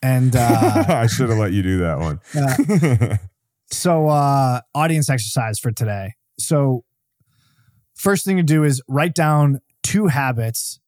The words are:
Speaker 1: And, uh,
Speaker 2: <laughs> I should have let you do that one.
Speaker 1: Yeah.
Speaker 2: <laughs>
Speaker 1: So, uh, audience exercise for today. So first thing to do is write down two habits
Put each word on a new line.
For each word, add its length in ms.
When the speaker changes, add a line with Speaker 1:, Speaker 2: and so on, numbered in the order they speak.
Speaker 1:
And, 320
uh, 500
Speaker 2:
<laughs> 40
I 180
should 220
have 100
let 140
you 100
do 180
that 180
one. 220
Speaker 1:
Yeah. 880
Speaker 2:
<laughs> 40
Speaker 1:
So, 380
uh, 520
audience 340
exercise 500
for 140
today. 420
So 460
first 320
thing 100
to 60
do 220
is 220
write 280
down 460
two 260
habits 800